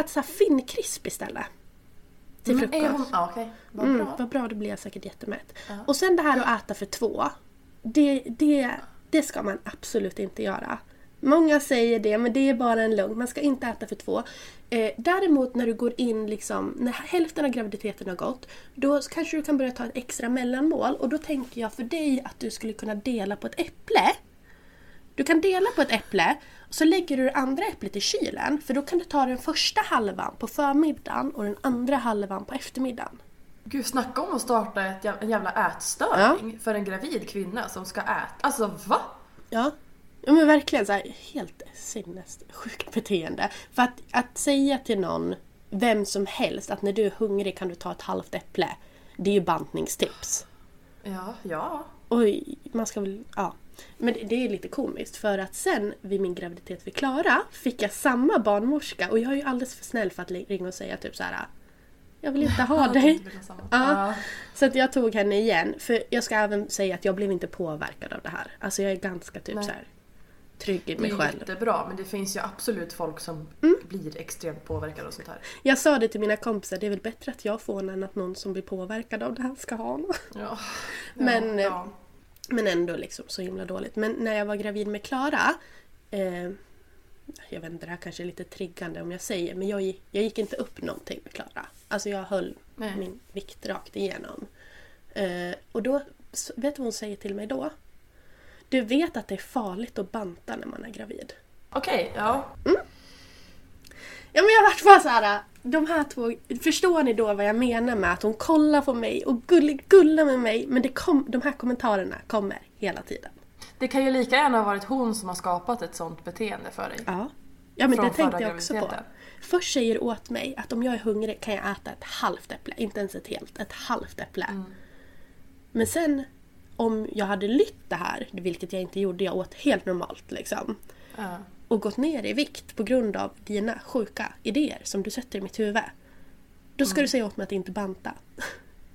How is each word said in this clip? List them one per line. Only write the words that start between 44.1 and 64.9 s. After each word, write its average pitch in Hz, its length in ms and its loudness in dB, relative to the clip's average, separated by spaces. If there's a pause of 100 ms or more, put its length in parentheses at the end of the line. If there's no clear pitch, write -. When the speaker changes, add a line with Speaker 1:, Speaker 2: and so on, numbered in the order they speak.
Speaker 1:
att - 280 0
säga 277 400 4
till 233 220 0
någon, 170 340 -2 (360)
vem 214 340 2
som 196 220 -2
helst, - 440 -4
att 202 120 -4
när 202 100 0
du 220 140 2
är 190 40 2
hungrig 196 480 -2
kan 185 100 -4
du 175 60 -6
ta 180 180 -8
ett 180 100 -12
halvt 185 320 -6
äpple, - 340 -2 (480)
det 180 140 2
är 202 40 4
ju 202 60 6
bantningstips. - 1080 -2 (560)
Speaker 2:
Ja, 196 400 -10
ja. 269 420 -6 (240)
Speaker 1:
Oj, 233 460 2 (180)
man 226 140 -2
ska - 140 -6
väl... 196 240 -6 (120)
Ja. 185 180 -4 (440)
Men 233 160 0
det, - 100 -8
det 208 100 -2 (120)
är - 20 -2
lite 190 200 -4
komiskt, - 480 -6
för 202 220 -2
att 190 160 -8
sen 233 460 0
vid 196 200 -2
min 180 140 0
graviditet 175 520 -12
vid - 80 -12
Klara 277 560 2
fick - 320 -4
jag 202 100 -2
samma 277 460 4
barnmorska, 214 720 0
och 226 80 4
jag 240 140 0
är 277 40 0
ju 277 60 -2
alldeles 254 320 -4
för - 100 -18
snäll 214 260 -2
för 180 120 -12
att - 80 -10
li-, 180 180 -6
ringa 180 200 -4
och 156 60 -8
säga - 220 -8
typ - 200 -10
så - 60 -6
här: - 240 -6 (720)
"Jag 294 120 -2
vill 285 100 2
inte 269 200 2
ha 269 260 4
Speaker 2:
<laughs> - 40 2
Speaker 1:
dig." 294 260 8
Speaker 2:
Du - 120 -12
vill - 80 -14
ha - 60 -16
samma. - 160 -16 (100)
Speaker 1:
Ja. 196 380 4
Speaker 2:
Ja. 214 60 -2 (400)
Speaker 1:
Så 277 120 6
att 262 80 4
jag 254 180 4